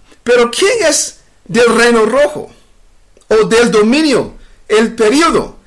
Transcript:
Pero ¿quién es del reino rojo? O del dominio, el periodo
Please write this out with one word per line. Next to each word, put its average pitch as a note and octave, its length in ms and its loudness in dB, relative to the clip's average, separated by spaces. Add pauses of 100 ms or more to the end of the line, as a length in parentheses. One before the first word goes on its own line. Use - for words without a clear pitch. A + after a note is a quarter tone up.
(240)
Pero A#3+ 280 0
¿quién G#4 340 -2
es - 340 -4 (260)
del A#3 300 0
reino A#3 300 2
rojo? C4+ 460 -2 (760)
O G#3+ 160 2
del A3+ 260 0
dominio, A3 640 0 (340)
el G#3+ 260 0
periodo A#3 720 0